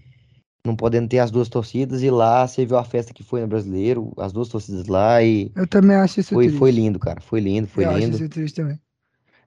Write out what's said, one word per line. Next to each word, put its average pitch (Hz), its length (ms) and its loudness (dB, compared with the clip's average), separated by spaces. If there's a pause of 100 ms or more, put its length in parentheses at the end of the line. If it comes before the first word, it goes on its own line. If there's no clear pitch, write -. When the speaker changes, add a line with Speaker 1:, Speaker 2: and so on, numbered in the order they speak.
(640)
Speaker 1:
não 117 100 -4
podendo 117 340 0
ter 127 100 2
as 120 100 2
duas 117 200 -2
torcidas 127 520 -4
e 135 80 0
lá 120 380 4
você 127 180 -4
viu 123 120 0
a 120 80 0
festa 120 280 -6
que - 100 -20
foi 123 180 -6
no 113 60 -4
Brasileiro, 107 680 -4
as 95 140 -6
duas 113 160 -6
torcidas 101 400 -8
lá 104 340 4
e 110 340 2
Speaker 2:
Eu 185 120 -2
também 196 300 6
acho 190 240 0
isso 185 120 -4
Speaker 1:
foi, 123 120 4
Speaker 2:
triste. 151 140 2
Speaker 1:
foi 135 120 6
lindo, 110 260 2
cara. 85 220 -6
Foi - 220 -4
lindo, 104 260 -2
foi 98 180 -2
Speaker 2:
Eu 90 40 0
acho 92 100 0
Speaker 1:
lindo. 113 160 0
Speaker 2:
isso 160 140 -4
triste 156 260 -8
também. 151 240 -6 (680)